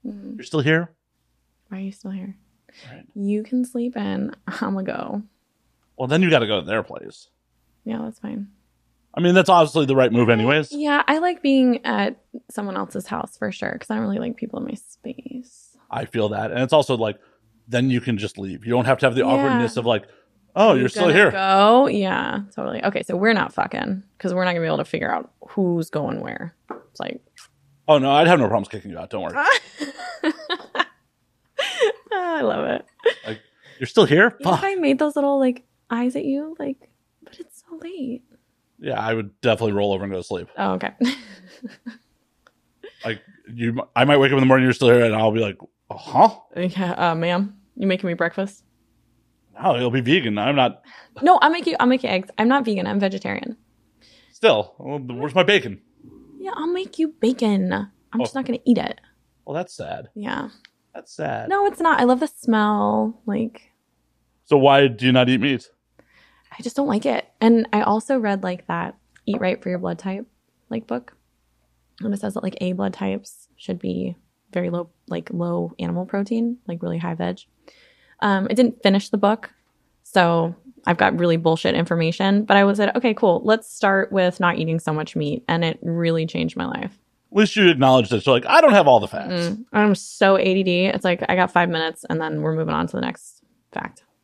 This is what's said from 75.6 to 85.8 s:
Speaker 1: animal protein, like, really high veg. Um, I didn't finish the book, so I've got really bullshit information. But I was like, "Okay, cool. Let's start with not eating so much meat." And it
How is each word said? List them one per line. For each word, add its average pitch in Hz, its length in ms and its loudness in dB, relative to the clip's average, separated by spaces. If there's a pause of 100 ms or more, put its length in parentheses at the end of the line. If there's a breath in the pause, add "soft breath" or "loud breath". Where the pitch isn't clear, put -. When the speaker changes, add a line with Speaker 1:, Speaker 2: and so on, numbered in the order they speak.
Speaker 1:
animal 175 260 -6
protein, 226 600 -4
like, 170 160 -8
really 170 160 -4
high 170 160 -6
veg. 175 260 -6 (840 soft breath)
Um, 196 280 0
I - 40 -2
didn't 233 280 2
finish 196 280 2
the 214 80 -2
book, 208 340 0 (520)
so 170 520 2 (320)
I've 175 80 4
got 185 240 2
really 170 160 2
bullshit 165 400 0
information. 170 720 0
But 202 100 4
I 202 80 8
was 202 160 2
like, 202 160 0
"Okay, 240 180 0
cool. 190 300 2
Let's 220 260 0
start 196 440 0
with 180 260 2
not 175 180 2
eating 160 220 -2
so 160 140 -4
much 156 240 -6
meat." 151 320 -4
And 170 160 0
it 160 160 -4